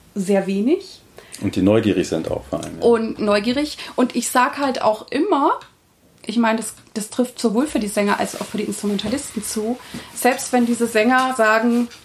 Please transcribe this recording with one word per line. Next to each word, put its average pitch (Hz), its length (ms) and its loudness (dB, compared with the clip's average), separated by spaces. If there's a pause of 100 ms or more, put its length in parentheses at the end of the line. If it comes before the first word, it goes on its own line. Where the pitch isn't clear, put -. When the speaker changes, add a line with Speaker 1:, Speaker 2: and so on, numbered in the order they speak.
(140)
Speaker 1:
sehr 196 320 2
wenig. 214 540 0 (420)
Speaker 2:
Und 95 140 -2
die 92 80 2
neugierig 98 440 4
sind 80 220 -2
auch - 160 -4
vor - 180 -4
allem, 82 160 -12
ja. - 60 0
Speaker 1:
Und 226 340 2
neugierig. 233 600 0 (160)
Und 247 200 0
ich 240 140 -4
sag 269 300 0
halt 269 240 -2
auch 214 260 0
immer, 311 440 2 (720)
ich 226 120 -4
meine, 226 200 2
das, - 180 -8 (180)
das 202 160 -8
trifft - 300 -4
sowohl 233 260 2
für 302 140 -2
die 208 80 -2
Sänger 202 320 0
als 202 200 -4
auch 190 60 -6
für - 120 -10
die 208 60 -4
Instrumentalisten 208 800 -4
zu, 226 340 -4 (360)
selbst - 400 -2
wenn 247 120 4
diese 233 220 0
Sänger 254 500 2
sagen, 233 520 4 (160)